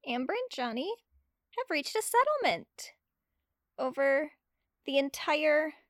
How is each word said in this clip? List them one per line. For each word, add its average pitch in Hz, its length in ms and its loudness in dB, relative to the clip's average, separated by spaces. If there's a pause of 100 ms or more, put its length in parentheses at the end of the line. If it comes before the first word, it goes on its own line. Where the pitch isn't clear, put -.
Amber 254 260 -4
and 494 160 -4
Johnny 247 420 -4 (640)
have 494 140 -4
reached 311 260 -2
a 440 60 2
settlement 480 920 0 (840)
over 277 560 0 (520)
the 277 120 2
entire 302 800 2 (140)